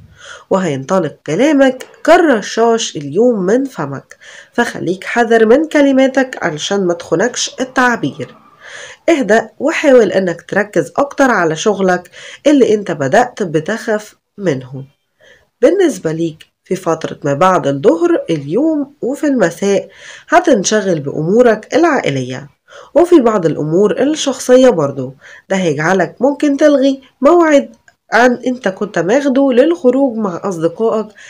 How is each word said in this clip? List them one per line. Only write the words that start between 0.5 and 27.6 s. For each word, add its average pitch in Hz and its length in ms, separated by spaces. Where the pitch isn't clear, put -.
وهينطلق 165 680
كلامك 262 600
كالرشاش 233 920
اليوم 190 440
من 226 240
فمك، 139 520
فخليك 175 520
حذر 226 420
من 294 220
كلماتك 269 720
علشان 175 440
ما 170 80
تخونكش 196 560
التعبير. 240 760
اهدأ 226 500
وحاول 254 540
انك 180 300
تركز 196 540
اكتر 277 340
على 170 260
شغلك 185 540
اللي 269 280
انت 202 160
بدأت 165 520
بتخاف 202 720
منه. 135 460
بالنسبة 269 500
ليك 160 340
في 185 120
فترة 165 480
ما 143 100
بعد 170 320
الظهر 294 640
اليوم 254 600
وفي 262 240
المساء 202 600
هتنشغل 208 720
بأمورك 214 760
العائلية 143 760
وفي 339 260
بعض 214 260
الأمور 160 560
الشخصية 262 640
برضو، 135 460
ده 190 80
هيجعلك 170 640
ممكن 285 360
تلغي 277 440
موعد 302 560